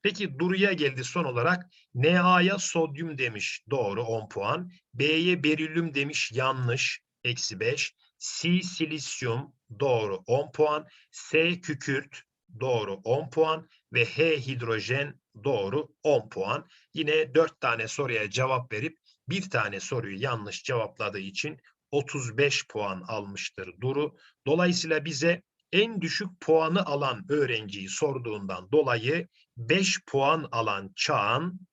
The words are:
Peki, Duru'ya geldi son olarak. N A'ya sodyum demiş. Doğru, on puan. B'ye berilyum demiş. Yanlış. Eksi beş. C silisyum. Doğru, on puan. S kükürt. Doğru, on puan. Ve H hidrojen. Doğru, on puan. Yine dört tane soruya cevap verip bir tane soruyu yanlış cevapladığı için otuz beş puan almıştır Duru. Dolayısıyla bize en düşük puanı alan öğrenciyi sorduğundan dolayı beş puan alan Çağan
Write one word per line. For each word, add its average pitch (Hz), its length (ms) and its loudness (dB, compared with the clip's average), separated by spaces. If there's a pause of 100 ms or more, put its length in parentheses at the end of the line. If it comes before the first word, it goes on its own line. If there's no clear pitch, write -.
Peki, 185 360 -4
Duru'ya 190 340 2
geldi 135 300 -2
son 170 200 -2
olarak. 131 420 0 (280)
N 165 280 6
A'ya 180 380 6
sodyum 160 580 -2
demiş. 113 520 -4
Doğru, 117 340 0
on 113 260 -4
puan. 139 420 -2 (220)
B'ye 160 500 2
berilyum 156 500 0
demiş. 139 400 -2
Yanlış. 131 680 0 (220)
Eksi 120 360 -4
beş. 123 340 0 (260)
C 180 420 0
silisyum. 143 920 -6 (240)
Doğru, 113 480 2
on 131 240 2
puan. 151 360 2 (240)
S 175 500 0
kükürt. 139 600 -4 (360)
Doğru, 113 340 0
on 123 360 -2
puan. 160 380 2 (260)
Ve 120 120 4
H 151 420 0
hidrojen. 120 720 -2 (240)
Doğru, 123 440 0 (160)
on 123 260 2
puan. 104 380 -4 (260)
Yine 151 420 0
dört 160 260 4
tane 113 260 0
soruya 113 420 -2
cevap 127 440 -2
verip 135 240 -6 (320)
bir 190 200 -4
tane 101 300 -2
soruyu 101 420 -6
yanlış 110 420 -6
cevapladığı 107 560 -4
için 98 380 -8 (340)
otuz 135 460 -4
beş 139 300 2
puan 98 400 -6
almıştır 98 720 -10
Duru. 143 340 -2 (320)
Dolayısıyla 160 580 2
bize 165 360 0 (300)
en 208 300 2
düşük 180 400 -4
puanı 160 440 4
alan 135 440 -2
öğrenciyi 110 600 0
sorduğundan 104 840 -4
dolayı 139 560 2 (300)
beş 180 480 2
puan 143 460 2
alan 101 440 -2
Çağan 143 640 0 (140)